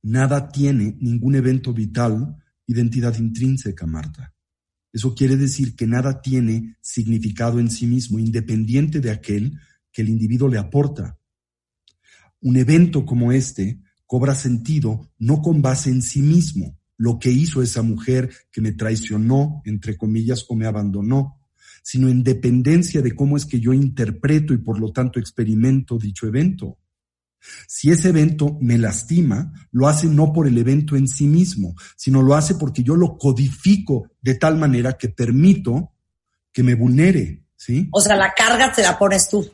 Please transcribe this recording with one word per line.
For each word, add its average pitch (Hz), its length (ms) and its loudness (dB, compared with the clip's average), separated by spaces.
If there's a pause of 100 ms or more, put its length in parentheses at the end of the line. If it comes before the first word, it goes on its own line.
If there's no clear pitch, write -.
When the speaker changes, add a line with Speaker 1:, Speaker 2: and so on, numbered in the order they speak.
Speaker 1:
nada 131 460 0
tiene 135 520 0
ningún 120 340 0
evento 127 380 0
vital 113 640 -4 (300)
identidad 117 500 -2
intrínseca, 113 720 -4
Marta. 78 460 -10 (600)
Eso 117 220 -4
quiere 135 220 2
decir 135 380 -2
que 113 120 -4
nada 131 340 -2
tiene 113 600 -4
significado 113 800 -4
en 113 120 0
sí 120 160 -6
mismo, 120 320 -2
independiente 113 800 -2
de 117 100 -2
aquel 107 500 -4 (320)
que 113 100 -6
el 110 80 -2
individuo 113 380 0
le 120 100 0
aporta. 139 640 -4 (1200)
Un 127 160 2
evento 156 480 4
como 120 260 0
este 120 480 -2 (260)
cobra 147 300 0
sentido 120 800 -2
no 143 240 0
con 156 200 2
base 131 280 0
en 127 120 2
sí 139 200 -2
mismo, 151 560 2 (200)
lo 117 220 0
que 127 120 2
hizo 143 300 2
esa 117 200 -2
mujer 127 500 -2 (200)
que 113 100 -6
me 110 120 -2
traicionó, 113 920 -2
entre 107 320 -6
comillas, 113 520 -4
o 120 60 -6
me 110 120 -2
abandonó, 107 720 -4 (440)
sino 131 260 0
en 127 140 2
dependencia 127 760 2
de 120 140 -2
cómo 139 220 0
es 143 80 -4
que 123 140 -4
yo 120 140 2
interpreto 139 800 0
y 117 40 2
por 110 220 -4
lo 110 120 -4
tanto 127 280 -4
experimento 120 800 0
dicho 104 300 -6
evento. 175 500 -2 (880)
Si - 240 0
ese 175 180 2
evento 156 520 2
me 120 160 2
lastima, 123 720 0 (200)
lo 131 180 2
hace 151 180 0
no 151 240 4
por 156 160 2
el 120 100 2
evento 143 380 2
en 135 140 2
sí 143 180 0
mismo, 147 480 0 (220)
sino 135 240 2
lo 135 140 6
hace 151 200 0
porque 139 280 -4
yo 147 120 2
lo 175 220 2
codifico 139 920 0 (120)
de 131 140 0
tal 160 220 2
manera 131 360 0
que 120 160 -6
permito 135 840 2 (600)
que 127 100 0
me 123 120 4
vulnere, 127 720 2 (120)
¿sí? 139 340 -4
Speaker 2:
O 208 80 2
sea, 202 160 4
la 190 180 0
carga 240 380 2
te 233 100 0
la 180 160 2
pones 196 320 2
tú. 208 240 -2